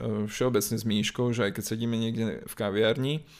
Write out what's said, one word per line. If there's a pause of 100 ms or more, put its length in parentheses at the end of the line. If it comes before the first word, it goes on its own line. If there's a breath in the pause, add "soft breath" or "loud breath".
(320)
všeobecne
s
Míškou,
že
aj
keď
sedíme
niekde
v
kaviarni, (120)